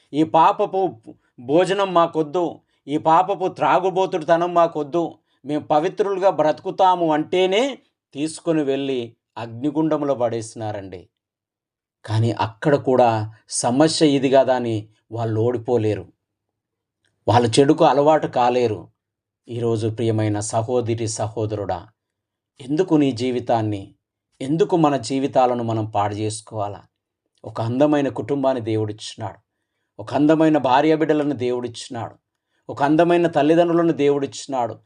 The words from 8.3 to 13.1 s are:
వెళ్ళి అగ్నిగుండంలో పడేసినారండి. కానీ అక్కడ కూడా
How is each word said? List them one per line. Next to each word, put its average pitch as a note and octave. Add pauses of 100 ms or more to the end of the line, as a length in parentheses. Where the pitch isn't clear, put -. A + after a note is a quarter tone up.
వెళ్ళి C3+ (380)
అగ్నిగుండంలో C#3+
పడేసినారండి. A2 (960)
కానీ A2
అక్కడ C#3
కూడా B2 (380)